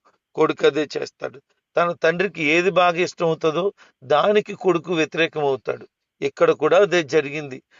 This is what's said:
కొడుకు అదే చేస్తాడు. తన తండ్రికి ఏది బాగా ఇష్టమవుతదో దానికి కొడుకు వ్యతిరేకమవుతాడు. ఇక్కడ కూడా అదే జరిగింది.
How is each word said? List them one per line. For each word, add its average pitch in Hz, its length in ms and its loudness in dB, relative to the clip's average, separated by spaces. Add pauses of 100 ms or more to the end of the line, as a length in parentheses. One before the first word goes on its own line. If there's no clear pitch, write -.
(340)
కొడుకు 156 320 2
అదే 147 300 0
చేస్తాడు. 139 440 -10 (360)
తన 175 160 0 (100)
తండ్రికి 170 420 0
ఏది 175 260 2
బాగా 175 360 2
ఇష్టమవుతదో 165 680 -2 (320)
దానికి 196 500 2
కొడుకు 170 400 -6
వ్యతిరేకమవుతాడు. 147 920 -4 (360)
ఇక్కడ - 280 0
కూడా 151 260 2 (100)
అదే 175 160 0
జరిగింది. 143 600 -4 (180)